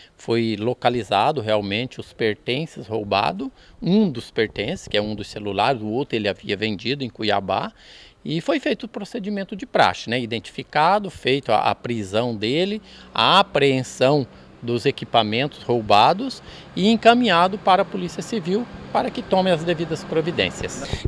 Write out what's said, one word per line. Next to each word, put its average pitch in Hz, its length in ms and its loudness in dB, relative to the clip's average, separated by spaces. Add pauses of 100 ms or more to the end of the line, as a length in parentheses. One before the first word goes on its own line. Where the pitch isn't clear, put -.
(160)
Foi 117 420 0
localizado 120 840 0
realmente 107 580 -2
os - 140 -16
pertences 120 720 -4
roubados, 110 640 -2 (320)
um 196 280 4
dos 117 220 -10
pertences, 110 560 -4
que 104 100 0
é 104 40 2
um 107 140 -4
dos 101 120 -10
celulares, 107 540 -2
o 107 60 -6
outro 123 280 -4
ele 104 140 -2
havia 98 260 -4
vendido 110 480 -4
em 120 60 -6
Cuiabá, 101 640 -2 (500)
e 156 160 -4
foi 294 200 0
feito 262 240 -4
o 233 40 -10
procedimento 202 680 -8
de 202 100 -12
praxe, 104 420 2
né? 117 120 -2
Identificado, 147 920 -2
feito 131 420 -2
a, 107 200 2
a 101 40 0
prisão 113 600 -4
dele, 160 440 -2 (340)
a 143 260 4
apreensão 139 880 2 (340)
dos 120 240 -2
equipamentos 120 760 0
roubados 120 800 4 (320)
e 180 120 2
encaminhado 214 720 6
para 190 240 4
a 190 40 0
Polícia 180 360 -6
Civil 190 420 -2 (300)
para 254 160 0
que - 140 -8
tome 185 260 2
as 160 140 0
devidas 165 400 -4
providências. 151 800 -2 (240)